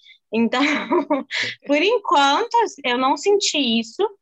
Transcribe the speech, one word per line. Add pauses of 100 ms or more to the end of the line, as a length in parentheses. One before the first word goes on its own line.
(320)
Então,
<laughs> (400)
por
enquanto, (280)
eu
não
senti (220)
isso. (200)